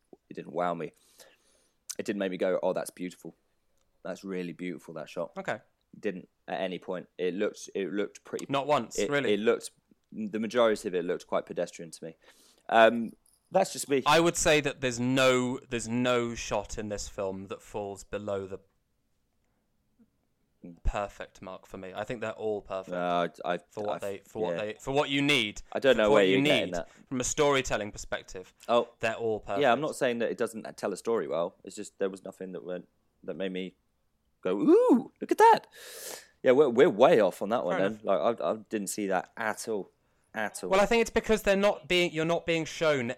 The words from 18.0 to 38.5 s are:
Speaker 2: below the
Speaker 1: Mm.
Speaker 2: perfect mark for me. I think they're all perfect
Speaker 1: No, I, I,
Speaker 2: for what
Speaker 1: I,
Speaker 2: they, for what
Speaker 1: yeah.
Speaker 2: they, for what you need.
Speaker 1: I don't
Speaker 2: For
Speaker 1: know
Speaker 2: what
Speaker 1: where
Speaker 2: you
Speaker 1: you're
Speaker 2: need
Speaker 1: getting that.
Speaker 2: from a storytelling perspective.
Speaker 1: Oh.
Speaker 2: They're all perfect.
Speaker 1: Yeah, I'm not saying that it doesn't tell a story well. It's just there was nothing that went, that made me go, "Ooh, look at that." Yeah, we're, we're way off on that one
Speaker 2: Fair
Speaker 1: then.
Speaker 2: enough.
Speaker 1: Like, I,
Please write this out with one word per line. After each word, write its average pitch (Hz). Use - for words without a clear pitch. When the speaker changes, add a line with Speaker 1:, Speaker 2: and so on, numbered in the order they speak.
Speaker 2:
below 101
the 92
Speaker 1:
Mm. 87
Speaker 2:
perfect -
mark 95
for -
me. 95
I 101
think 120
they're 110
all 107
perfect 95
Speaker 1:
No, 87
I, 90
I, 87
Speaker 2:
for 110
what 87
Speaker 1:
I, 101
Speaker 2:
they, 98
for 110
what 87
Speaker 1:
yeah. 87
Speaker 2:
they, 104
for -
what 139
you 139
need. 131
Speaker 1:
I 101
don't 131
Speaker 2:
For 117
Speaker 1:
know 107
Speaker 2:
what 107
Speaker 1:
where 101
Speaker 2:
you 95
Speaker 1:
you're 98
Speaker 2:
need 147
Speaker 1:
getting 104
that. 85
Speaker 2:
from 127
a -
storytelling 131
perspective. -
Speaker 1:
Oh. 117
Speaker 2:
They're 113
all 110
perfect. 101
Speaker 1:
Yeah, 131
I'm 120
not 147
saying 123
that 113
it 95
doesn't 113
tell 107
a 92
story 107
well. 82
It's 98
just 104
there 98
was 95
nothing 95
that 85
went, 90
that 92
made 95
me 92
go, 92
"Ooh, 339
look -
at 339
that." 440
Yeah, 131
we're, 139
we're 123
way 131
off 95
on 98
that 113
one 90
Speaker 2:
Fair 95
Speaker 1:
then. 107
Speaker 2:
enough. 101
Speaker 1:
Like, -
I, -